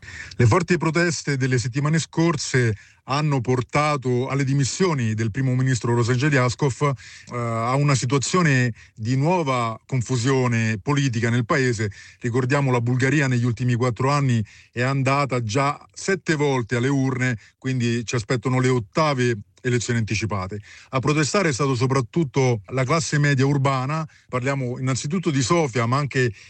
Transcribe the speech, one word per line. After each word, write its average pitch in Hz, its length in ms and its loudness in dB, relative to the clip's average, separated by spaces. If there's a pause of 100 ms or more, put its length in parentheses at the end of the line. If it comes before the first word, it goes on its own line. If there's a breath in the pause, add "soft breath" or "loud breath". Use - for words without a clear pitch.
(360 loud breath)
Le 123 80 2
forti 170 320 4
proteste 160 600 0
delle 127 180 0
settimane 143 420 -2
scorse 139 800 0 (280 loud breath)
hanno 143 360 0
portato 127 880 0
alle 139 160 -2
dimissioni 135 680 0
del 110 180 -4
primo 131 240 -2
ministro 127 380 0
Rosen 120 220 2
Zeljaskov, 131 640 0 (500 loud breath)
eh, 123 40 -8
a 117 380 -2
una 143 220 2
situazione 131 760 2 (220 loud breath)
di 117 220 -2
nuova 135 680 0
confusione 120 920 0
politica 131 500 0
nel 120 160 0
paese. 123 460 0 (300 loud breath)
Ricordiamo, 127 500 0
la 123 100 2
Bulgaria 131 460 2
negli 123 180 0
ultimi 123 300 0
quattro 123 360 0
anni 127 340 2 (260 loud breath)
è 120 120 -4
andata 135 600 0
già 139 500 -2
sette 175 440 -2
volte 131 400 0
alle 123 120 0
urne, 127 480 0 (220 loud breath)
quindi 120 460 -2
ci 113 100 -6
aspettano 127 460 0
le 127 80 2
ottave 127 680 2 (240)
elezioni 120 380 -2
anticipate. 101 600 -4 (300 loud breath)
A 131 100 -2
protestare 156 480 2
è 143 40 0
stato 135 220 0
soprattutto 127 920 0
la 127 180 -4
classe 151 340 0
media 143 280 2
urbana, 143 600 0 (220 soft breath)
parliamo 131 500 -4
innanzitutto 143 520 -2
di 139 120 2
Sofia, 123 440 2
ma 127 100 0
anche 131 360 0 (180 loud breath)